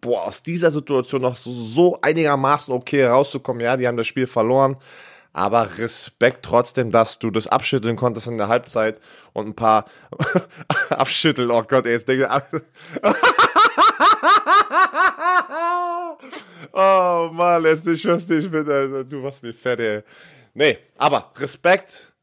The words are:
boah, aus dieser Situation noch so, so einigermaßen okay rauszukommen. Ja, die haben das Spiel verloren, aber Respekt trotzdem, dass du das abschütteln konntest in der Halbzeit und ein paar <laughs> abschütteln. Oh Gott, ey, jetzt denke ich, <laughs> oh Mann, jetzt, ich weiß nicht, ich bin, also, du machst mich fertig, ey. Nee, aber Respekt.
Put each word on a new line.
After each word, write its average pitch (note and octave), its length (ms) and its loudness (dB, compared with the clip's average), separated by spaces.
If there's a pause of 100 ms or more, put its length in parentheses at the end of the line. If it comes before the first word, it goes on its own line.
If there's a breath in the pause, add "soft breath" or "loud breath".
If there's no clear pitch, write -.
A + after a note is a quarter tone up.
boah, A#2+ 220 -2
aus - 220 -10
dieser E3+ 260 0
Situation C#3 520 -2
noch B2+ 120 -2
so, A#2+ 180 -14
so B2 500 0
einigermaßen C#3+ 720 0
okay C3 320 0
rauszukommen. B2+ 560 0
Ja, A#2+ 160 0
die B2 120 -2
haben A#2+ 80 -2
das A#2 100 -4
Spiel B2+ 220 -4
verloren, C3 480 2 (560 loud breath)
aber G2+ 460 -2
Respekt - 680 -2
trotzdem, A#2+ 480 0
dass A2+ 260 2
du A2+ 140 -6
das G#2+ 160 -4
abschütteln A#2 480 -2
konntest A#2 320 -4
in A#2 100 -8
der G#2 80 -2
Halbzeit A2 540 -2 (320 loud breath)
und G#2+ 160 -8
ein G#2+ 80 -14
paar A2 300 2 (520 loud breath)
<laughs> - 500 -6
abschütteln. B2+ 640 -2
Oh A#2 140 2
Gott, B2 220 0
ey, A#2 80 0
jetzt A#2 120 -4
denke C3 240 0
ich, C#3 300 -4 (420 loud breath)
<laughs> G#3 100 2 (3500 loud breath)
oh F3+ 600 2
Mann, E3+ 320 2
jetzt, D#3+ 240 2
ich D#3+ 180 -2
weiß E3+ 220 -2
nicht, D#3+ 160 0
ich F#3+ 80 -8
bin, D#3 180 -4
also, C3+ 320 -2
du C3 140 -14
machst C3+ 260 -12
mich A#2 140 -12
fertig, A#2+ 280 -4
ey. G#2+ 180 -2 (520 loud breath)
Nee, C3+ 240 2 (180)
aber C#3+ 420 0
Respekt. - 760 -2 (100)